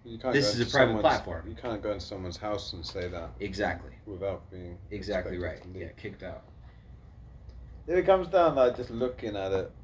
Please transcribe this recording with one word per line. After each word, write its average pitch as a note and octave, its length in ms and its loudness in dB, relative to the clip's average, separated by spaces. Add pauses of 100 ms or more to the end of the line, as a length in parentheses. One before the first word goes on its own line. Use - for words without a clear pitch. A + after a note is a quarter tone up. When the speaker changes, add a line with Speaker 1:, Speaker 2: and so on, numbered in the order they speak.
Speaker 1:
You A2+ 140 -12
can't B2+ 160 0
Speaker 2:
this C#3 120 6
Speaker 1:
go - 60 4
Speaker 2:
is A#2+ 80 0
a - 40 2
Speaker 1:
into A#2 80 0
Speaker 2:
private C3+ 180 8
Speaker 1:
someone's, A2 120 2
Speaker 2:
platform. G2+ 460 2
Speaker 1:
you F2 80 -10
can't A2 260 -6
go G#2 100 -2
into F#2+ 140 -6
someone's F#2 320 -8
house G#2 360 -4
and E2+ 120 -12
say F2+ 220 -6
that E2+ 220 -8 (100)
Speaker 2:
Exactly. F#2+ 520 -4 (140)
Speaker 1:
without F#2+ 460 -6
being F2+ 260 -12 (140)
Speaker 2:
Exactly F#2 440 -4
Speaker 1:
expected F2 60 -6
Speaker 2:
right. E2 220 -6
Speaker 1:
to - 40 -18 (120)
leave. E2+ 80 -8
Speaker 2:
Yeah, E2+ 140 -14
kicked G2 220 -12
out. F2 200 -12 (1400)
Speaker 1:
If E3+ 100 2
it F3+ 80 4
comes F#3 220 6
down, E3+ 280 6
like, B2 220 8
just B2 120 -6
looking A#2+ 460 -2
at F#2+ 160 -2
it, F#2 200 0 (120)